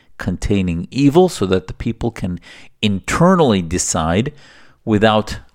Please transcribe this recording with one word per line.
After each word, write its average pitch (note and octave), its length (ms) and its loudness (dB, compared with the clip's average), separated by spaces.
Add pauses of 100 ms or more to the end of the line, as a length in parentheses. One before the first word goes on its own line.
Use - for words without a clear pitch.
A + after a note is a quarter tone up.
(160)
containing F2+ 760 -4
evil C#3+ 380 4
so G#2 180 -4
that F#2 220 -2
the - 60 -12
people - 360 -6
can F2+ 300 -8 (420)
internally A2+ 800 2
decide E2+ 720 -2 (520)
without G#2+ 560 0 (140)